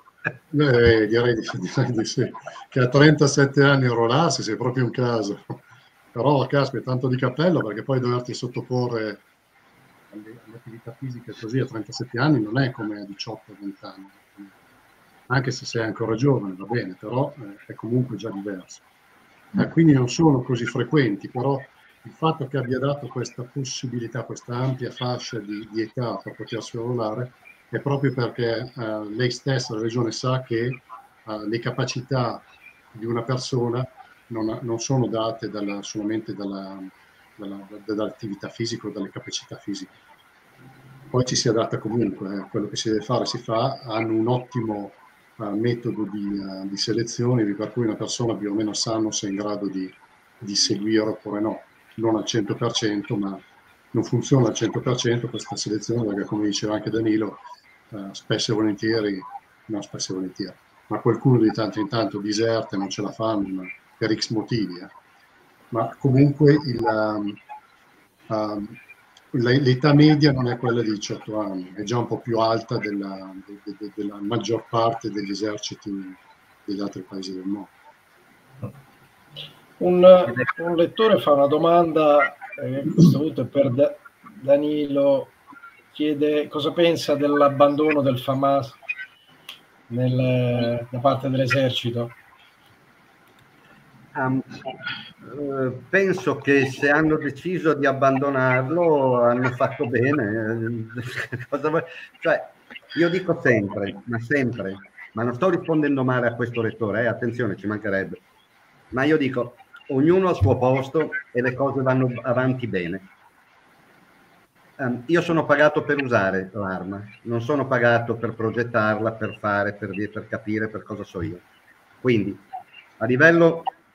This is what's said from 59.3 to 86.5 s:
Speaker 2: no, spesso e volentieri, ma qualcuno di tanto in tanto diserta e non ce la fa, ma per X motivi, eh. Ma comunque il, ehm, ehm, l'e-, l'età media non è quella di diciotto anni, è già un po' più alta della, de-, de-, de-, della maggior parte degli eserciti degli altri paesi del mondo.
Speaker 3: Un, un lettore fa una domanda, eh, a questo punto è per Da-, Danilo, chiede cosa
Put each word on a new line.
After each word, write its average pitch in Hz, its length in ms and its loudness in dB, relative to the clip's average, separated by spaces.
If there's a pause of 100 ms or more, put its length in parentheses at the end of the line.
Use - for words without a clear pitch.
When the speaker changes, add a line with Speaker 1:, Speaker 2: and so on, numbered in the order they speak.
Speaker 2:
no, 101 180 -8
spesso - 300 -10
e - 20 -6
volentieri, 92 400 -8 (320)
ma 107 120 -4
qualcuno 123 400 4
di 110 120 4
tanto 107 280 -4
in 101 80 -2
tanto 107 300 -2
diserta 107 580 -2
e 98 40 -4
non 98 100 -6
ce 104 140 -6
la 95 80 -6
fa, 110 260 -2
ma 95 260 -4 (340)
per 110 180 0
X - 160 -6
motivi, 101 480 -4
eh. 90 100 -16 (800)
Ma 113 280 -4
comunque 143 560 6
il, 117 320 -2
ehm, 107 480 -2 (920)
ehm, 107 500 -6 (540)
l'e-, 123 280 2
l'età 139 340 4
media 147 380 8
non 127 160 0
è 120 100 -2
quella 120 240 0
di 107 100 -2
diciotto 107 480 -6
anni, 92 360 -6
è 104 80 -8
già 110 140 -2
un 113 100 -2
po' 113 120 -4
più 113 200 -2
alta 113 380 0
della, 98 540 -6 (140)
de-, 101 180 -18
de-, 101 160 -12
de-, 104 160 -12
della 101 260 -8
maggior 110 460 -4
parte 117 420 -2
degli 101 220 -6
eserciti 98 840 -8 (500)
degli 101 140 -8
altri 98 220 -8
paesi 95 320 -12
del 92 120 -12
mondo. 98 240 -6 (2000)
Speaker 3:
Un, 180 260 4 (540)
un 170 180 -2
lettore 180 440 4
fa 160 120 2
una 139 160 6
domanda, 156 880 4 (260)
eh, 127 160 -6
a - 160 -4
questo 139 260 8
punto 147 220 -2
è 117 40 -2
per 135 260 2
Da-, 139 240 4 (460)
Danilo, 143 880 2 (640)
chiede 147 560 0
cosa 151 240 -4